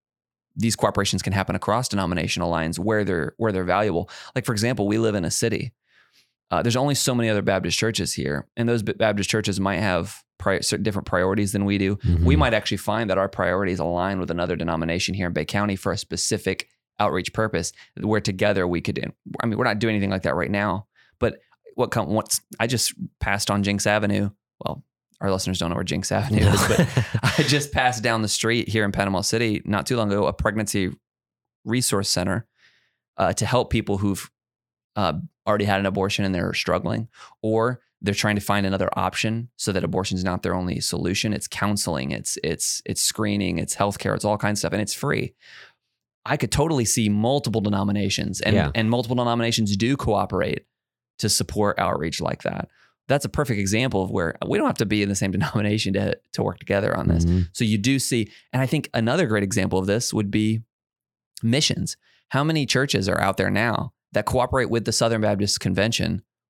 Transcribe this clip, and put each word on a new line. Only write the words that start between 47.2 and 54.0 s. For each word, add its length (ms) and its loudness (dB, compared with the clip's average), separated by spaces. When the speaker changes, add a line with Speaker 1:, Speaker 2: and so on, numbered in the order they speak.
Speaker 1:
denominations, 800 -2
and, 140 2
Speaker 2:
Yeah. 200 4
Speaker 1:
and 140 0
multiple 280 0
denominations 600 2
do 200 2
cooperate 680 0
to 100 0
support 500 0
outreach 420 -2
like 240 -4
that. 240 -4
That's 200 0
a 20 -4
perfect 320 -2
example 420 0